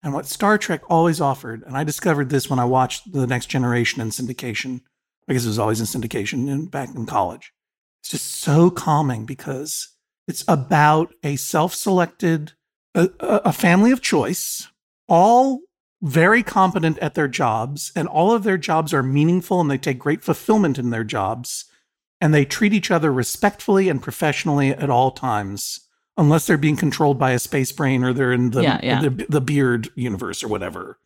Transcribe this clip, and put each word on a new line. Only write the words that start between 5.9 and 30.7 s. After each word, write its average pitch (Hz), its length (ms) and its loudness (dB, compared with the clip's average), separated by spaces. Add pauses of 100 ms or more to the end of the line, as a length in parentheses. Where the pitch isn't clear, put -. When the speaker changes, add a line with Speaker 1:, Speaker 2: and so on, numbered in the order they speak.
Speaker 1:
syndication 120 500 -4
and 143 180 -4
back 131 240 -10
in 120 120 -8
college. 95 460 -4 (500)
It's - 80 -16
just - 160 -8 (100)
so 165 340 4
calming 147 560 -2
because 135 640 -10 (380)
it's - 200 -10
about 156 680 2 (100)
a 143 140 -4
self-selected, 165 1160 -2 (420)
a, 175 140 4 (100)
a, - 160 0 (100)
a 185 80 2
family 196 380 4
of 262 100 0
choice, - 680 -2 (400)
all 247 540 4 (400)
very 170 420 4
competent 180 560 2
at 156 160 -4
their 151 120 2
jobs, 123 680 -4
and 147 120 -4
all 175 240 2
of 226 120 2
their 190 140 0
jobs 160 360 -2
are 139 100 2
meaningful 165 580 2
and 151 100 2
they 135 60 0
take 135 220 -4
great 143 240 -2
fulfillment 180 540 2
in 123 120 -2
their 113 140 -2
jobs. 110 640 -6 (540)
And 156 140 4
they 147 120 4
treat 208 280 0
each 202 180 0
other 160 220 2
respectfully 190 760 0
and 139 120 -2
professionally 143 680 0
at 139 180 -4
all 127 220 2
times, 104 680 -6 (360)
unless 151 300 4
they're 170 100 4
being 151 180 2
controlled 143 440 0
by 131 120 2
a 123 80 2
space - 320 -4
brain 131 320 0
or 127 80 0
they're 127 220 0
in 123 180 2
the, 131 120 2
Speaker 2:
Yeah, 135 180 0
yeah. 127 200 0
Speaker 1:
the, 139 280 -2
the 147 120 2
Beard 127 540 0
universe 98 480 -6
or 123 40 -6
whatever. 92 580 -6